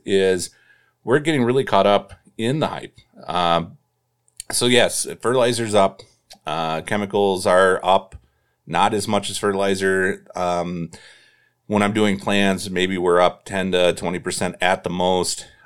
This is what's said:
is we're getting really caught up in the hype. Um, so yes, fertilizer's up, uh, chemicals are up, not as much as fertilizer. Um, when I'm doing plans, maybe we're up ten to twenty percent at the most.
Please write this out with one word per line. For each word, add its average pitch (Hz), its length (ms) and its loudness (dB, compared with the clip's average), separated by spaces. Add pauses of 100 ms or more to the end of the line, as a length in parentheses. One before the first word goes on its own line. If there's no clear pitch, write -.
is 95 460 0 (520)
we're 127 160 2
getting 147 240 0
really 127 220 0
caught 98 220 2
up 101 260 2 (240)
in 123 220 -4
the 113 80 0
hype. - 300 -12 (300)
Um, 85 500 0 (720)
so - 180 -2
yes, 120 380 2 (140)
fertilizer's 117 560 0
up, 98 260 2 (440)
uh, 80 380 -4
chemicals 101 640 -2
are 92 380 4
up, 92 320 2 (500)
not 92 280 0
as 104 160 -4
much 101 200 -2
as 101 80 -8
fertilizer. 95 880 0 (100)
Um, 87 540 -4 (800)
when 104 160 2
I'm 101 80 0
doing 101 260 0
plans, 101 520 0
maybe 92 280 -2
we're 87 220 2
up 90 240 2
ten 95 300 -4
to 90 180 2
twenty 87 280 -6
percent 90 420 -6
at 92 240 0
the 90 40 -6
most. 90 580 -2 (180)